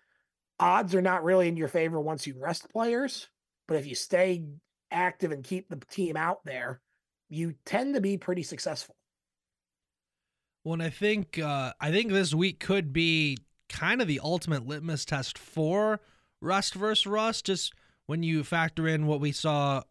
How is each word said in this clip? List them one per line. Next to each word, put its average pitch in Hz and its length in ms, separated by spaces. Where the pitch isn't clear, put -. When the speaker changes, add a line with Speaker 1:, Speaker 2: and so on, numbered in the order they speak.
Speaker 1:
odds 180 360
are 185 80
not 180 220
really 180 240
in 170 80
your 156 120
favor 165 320
once 151 260
you 139 120
rest 156 320
players. 240 580
But 160 80
if 143 100
you 135 80
stay 180 500
active 175 420
and 135 120
keep 185 240
the 151 220
team 165 260
out 165 300
there, 131 340
you 160 280
tend 262 280
to 262 60
be 196 160
pretty 180 260
successful. - 540
Speaker 2:
Well, 165 100
and 165 80
I 165 80
think, 208 480
uh, 143 400
I 147 120
think 214 200
this 190 220
week 175 260
could 185 340
be 160 440
kind 220 340
of 196 60
the 143 160
ultimate 156 420
litmus 151 380
test - 340
for 202 640
rust 190 320
versus 208 320
rust, 214 400
just 190 260
when 165 180
you 160 180
factor 160 460
in 156 180
what 151 140
we 147 100
saw, 143 500